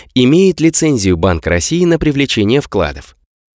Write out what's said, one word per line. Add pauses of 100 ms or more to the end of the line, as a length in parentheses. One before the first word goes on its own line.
(140)
имеет
лицензию
Банка
России
на
привлечение
вкладов, (420)